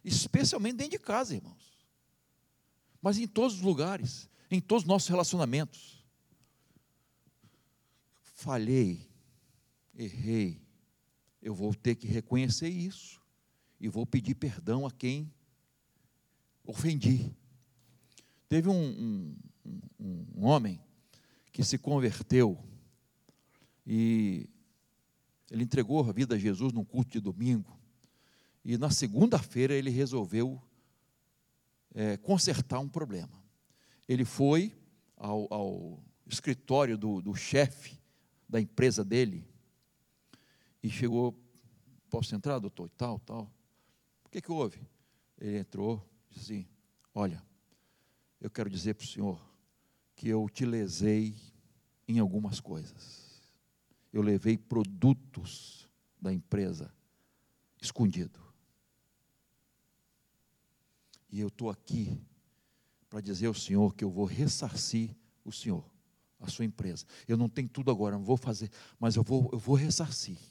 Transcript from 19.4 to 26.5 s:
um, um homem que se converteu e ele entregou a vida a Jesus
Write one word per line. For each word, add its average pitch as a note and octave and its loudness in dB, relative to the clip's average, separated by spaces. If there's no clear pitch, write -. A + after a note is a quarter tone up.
um, F2+ -8
um G2+ 0
homem A2+ 4
que C3 0
se - 0
converteu B2 4
e A2 2
ele A2+ -2
entregou C3+ 2
a G#2 0
vida A#2 2
a - 2
Jesus G#2 2